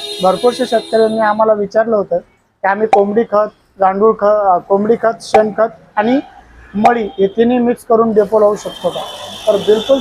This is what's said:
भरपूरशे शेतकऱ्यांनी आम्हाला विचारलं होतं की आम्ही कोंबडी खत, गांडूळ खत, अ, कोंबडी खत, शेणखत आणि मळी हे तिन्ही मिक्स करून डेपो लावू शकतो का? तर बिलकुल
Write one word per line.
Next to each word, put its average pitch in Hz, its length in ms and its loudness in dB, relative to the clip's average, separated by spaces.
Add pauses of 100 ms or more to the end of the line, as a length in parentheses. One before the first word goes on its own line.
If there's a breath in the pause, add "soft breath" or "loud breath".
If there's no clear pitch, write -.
(240)
भरपूरशे 226 420 0
शेतकऱ्यांनी 220 540 0
आम्हाला 220 340 2
विचारलं 214 420 -2
होतं 185 220 -2
की - 500 -10
आम्ही 208 200 0
कोंबडी 202 360 2
खत, 208 240 0 (320)
गांडूळ 196 400 2
खत, - 40 -4
अ, 202 340 2
कोंबडी 202 380 0
खत, 226 260 -4
शेणखत 220 480 0 (260)
आणि 233 240 2 (560)
मळी 226 280 2
हे 196 240 -2
तिन्ही 240 300 0
मिक्स 240 280 -2
करून 226 280 2
डेपो 208 260 2
लावू 208 160 2
शकतो 180 340 -8
का? 156 120 -6 (460)
तर 208 80 4
बिलकुल 214 460 2